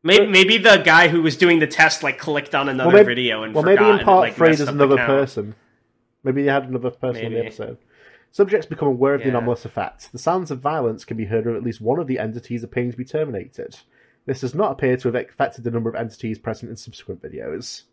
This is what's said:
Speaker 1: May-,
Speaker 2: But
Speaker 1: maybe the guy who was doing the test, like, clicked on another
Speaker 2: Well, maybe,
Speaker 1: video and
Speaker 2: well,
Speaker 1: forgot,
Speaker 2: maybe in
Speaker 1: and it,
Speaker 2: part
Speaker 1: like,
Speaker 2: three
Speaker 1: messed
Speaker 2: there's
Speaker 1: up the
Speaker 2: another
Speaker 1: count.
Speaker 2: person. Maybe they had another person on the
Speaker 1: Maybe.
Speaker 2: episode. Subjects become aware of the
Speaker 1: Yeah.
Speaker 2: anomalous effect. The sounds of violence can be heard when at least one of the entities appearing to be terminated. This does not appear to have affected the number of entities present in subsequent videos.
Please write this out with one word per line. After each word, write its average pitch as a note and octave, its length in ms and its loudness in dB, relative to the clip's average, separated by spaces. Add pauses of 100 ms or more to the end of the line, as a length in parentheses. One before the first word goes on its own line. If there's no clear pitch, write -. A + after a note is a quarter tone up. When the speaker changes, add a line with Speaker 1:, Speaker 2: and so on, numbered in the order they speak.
Speaker 1:
May-, F#3 160 6
Speaker 2:
But G#3 100 0
Speaker 1:
maybe G3 280 4
the G3+ 260 6
guy E3+ 240 6
who E3 140 2
was D#3+ 140 0
doing E3+ 220 4
the D#3 80 2
test, D#3 380 0
like, C#3 140 -2
clicked D3 360 -6
on C#3 140 0
another C3 200 0
Speaker 2:
Well, F#3 100 6
maybe, G#3 100 8
Speaker 1:
video A#2 340 -2
and A2 100 -8
Speaker 2:
well, D3+ 120 0
Speaker 1:
forgot, F#3+ 100 4
Speaker 2:
maybe G#3 100 6
in G#3 100 6
Speaker 1:
and G3 60 0
it, - 40 -8
Speaker 2:
part F#3 160 6
Speaker 1:
like, A2+ 140 0
Speaker 2:
three E3 140 4
Speaker 1:
messed D#3 100 4
Speaker 2:
there's C#3+ 100 -2
Speaker 1:
up C#3+ 80 -4
the C#3+ 80 6
Speaker 2:
another C3+ 120 4
Speaker 1:
count. A#2+ 120 0
Speaker 2:
person. C3 460 -2 (680)
Maybe C3+ 220 -2
they C#3 80 2
had C#3 160 0
another B2 220 -6
person A#2 360 -8
on A2+ 60 -8
the A2+ 60 -6
Speaker 1:
Maybe. A2+ 100 -4
Speaker 2:
episode. - 300 -14 (520)
Subjects G3 360 0
become D3+ 220 -4
aware C3+ 260 0
of C3+ 80 -4
the C3+ 40 -4
Speaker 1:
Yeah. C3 120 2
Speaker 2:
anomalous A#2 260 -4
effect. - 480 -10
The B2 60 -16
sounds E3+ 340 -4
of B2+ 80 -8
violence C3+ 440 -4
can A#2 120 -10
be A2 80 -6
heard A2 220 -4
when A#2 100 -4
at A2 80 -8
least A#2 160 -8
one A#2 180 -2
of E3+ 80 -6
the C3 140 -4
entities A#2 420 -8
appearing A#2+ 300 -6
to A2+ 40 -14
be B2+ 80 -10
terminated. C3 720 -10 (480)
This C3 180 -8
does B2+ 120 -8
not F#3 180 -2
appear B2+ 260 -2
to B2+ 100 -4
have A#2 80 -4
affected - 480 -6
the A#2 80 -4
number A#2 180 -4
of A2 60 -12
entities A2 420 -8
present - 320 -12
in A2+ 60 -14
subsequent - 440 -16
videos. D2 640 -12 (100)